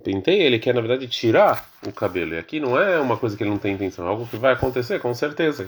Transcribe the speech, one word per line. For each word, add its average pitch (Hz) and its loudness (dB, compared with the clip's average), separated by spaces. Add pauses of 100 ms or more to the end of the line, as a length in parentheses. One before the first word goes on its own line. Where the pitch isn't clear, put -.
penteia, 156 2
ele 127 4
quer, 123 2
na 120 2
verdade, 123 -2
tirar 123 4 (200)
o 101 -6
cabelo. 87 -2
E - -4
aqui 151 -8
não 135 0
é 185 2
uma 123 0
coisa 107 -2
que - -10
ele 104 0
não 104 0
tem 98 -2
intenção, 95 -4
é 90 0
algo 113 -4
que 113 -10
vai 127 2
acontecer, 131 -2
com 123 -2
certeza. 147 -2